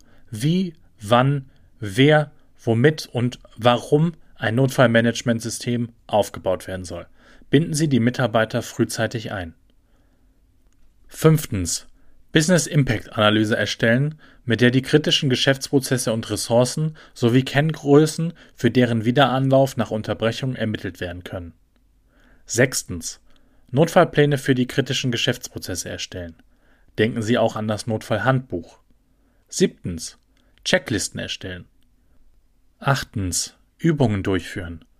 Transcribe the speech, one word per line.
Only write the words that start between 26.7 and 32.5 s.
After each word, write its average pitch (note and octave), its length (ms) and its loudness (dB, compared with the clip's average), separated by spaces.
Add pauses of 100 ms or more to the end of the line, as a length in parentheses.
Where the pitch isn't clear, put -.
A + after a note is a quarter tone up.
Denken A2+ 220 0
Sie A2+ 160 0
auch A2+ 180 0
an G#2+ 120 -6
das G#2+ 200 -4
Notfallhandbuch. A2 920 -4 (680)
Siebtens. - 720 -4 (440)
Checklisten A#2+ 560 -2
erstellen. F2+ 460 -12 (1120)